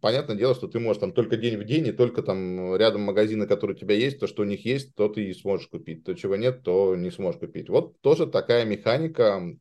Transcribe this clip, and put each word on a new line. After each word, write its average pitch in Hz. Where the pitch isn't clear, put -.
понятное 123
дело, 123
что 131
ты 117
можешь 110
там 95
только 117
день 110
в 104
день, 135
и 107
только 120
там 92
рядом 104
магазины, 104
которые 101
у -
тебя 98
есть, 135
то, 101
что -
у 101
них 101
есть, 131
то 104
ты 107
и 92
сможешь 95
купить. 80
То, 92
чего 98
нет, 127
то 92
не 90
сможешь 87
купить. -
Вот 117
тоже 156
такая 120
механика, 110